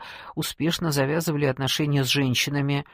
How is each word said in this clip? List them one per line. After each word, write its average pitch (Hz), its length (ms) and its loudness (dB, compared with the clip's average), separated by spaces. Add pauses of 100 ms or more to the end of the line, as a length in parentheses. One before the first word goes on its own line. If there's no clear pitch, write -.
(360)
успешно 156 560 -2
завязывали 147 540 0
отношения 139 580 2
с - 20 0
женщинами, 143 880 0